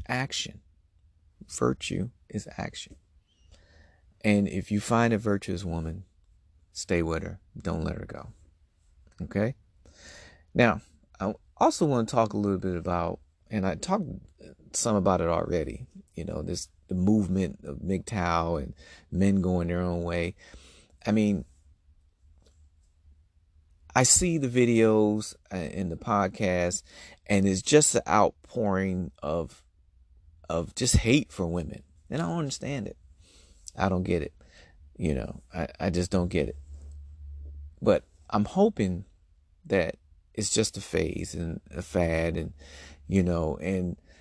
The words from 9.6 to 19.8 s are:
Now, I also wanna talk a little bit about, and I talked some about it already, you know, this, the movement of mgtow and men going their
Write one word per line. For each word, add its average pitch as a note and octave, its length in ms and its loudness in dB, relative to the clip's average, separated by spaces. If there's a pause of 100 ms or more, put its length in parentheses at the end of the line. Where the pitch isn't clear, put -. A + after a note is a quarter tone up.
Now, A2+ 300 4 (360)
I G2 140 -2 (240)
also C4 300 4
wanna B2 200 2
talk A2+ 260 2
a G#2 60 -2
little G2+ 200 2
bit F#2 180 -2
about, E2+ 440 -2 (300)
and G2+ 160 -2
I F2+ 100 0
talked F#3 280 -2 (680)
some A2 240 0
about F#2 240 4
it E2 80 2
already, E2+ 580 -2 (280)
you E2 100 -8
know, D#2+ 180 -6
this, F2 260 -8 (200)
the F#2+ 60 -4
movement F#2 680 2
of C#2+ 140 -10
mgtow E2+ 840 -2
and - 120 -10 (360)
men G2 300 4
going F2 280 0
their F2 120 -2